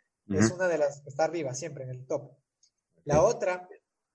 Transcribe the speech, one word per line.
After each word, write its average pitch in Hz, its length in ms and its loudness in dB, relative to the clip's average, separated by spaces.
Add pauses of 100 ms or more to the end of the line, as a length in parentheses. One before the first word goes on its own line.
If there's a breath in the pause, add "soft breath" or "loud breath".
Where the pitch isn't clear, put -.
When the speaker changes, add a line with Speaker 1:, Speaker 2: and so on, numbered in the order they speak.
(280)
Speaker 1:
es 101 180 4
Speaker 2:
Ujú. 175 100 2
Speaker 1:
una 185 120 0
de 160 100 2
las 143 220 0
que - 80 -18
está 160 160 0
arriba, 156 300 -2
siempre 143 300 -10
en 127 60 -10
el 127 160 -12
top. - 240 -6 (720)
La 147 180 4
Speaker 2:
Ok. 233 120 6
Speaker 1:
otra 185 340 -4 (460)